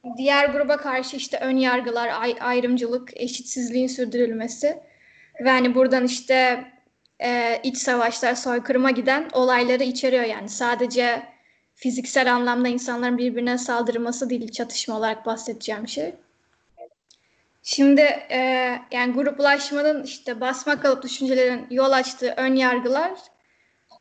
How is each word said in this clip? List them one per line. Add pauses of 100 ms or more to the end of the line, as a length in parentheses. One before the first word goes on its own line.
(180)
diğer
gruba
karşı
işte
ön
yargılar, (120)
ay-,
ayrımcılık,
eşitsizliğin
sürdürülmesi (640)
ve
hani
buradan
işte, (580)
e,
iç
savaşlar,
soykırıma
giden
olayları
içeriyor.
Yani
sadece (520)
fiziksel
anlamda
insanların
birbirine
saldırması
değil
çatışma
olarak
bahsedeceğim
şey. (1500)
Şimdi, (300)
e, (540)
yani
gruplaşmanın
işte
basma
kalıp
düşüncelerin
yol
açtığı
ön
yargılar, (880)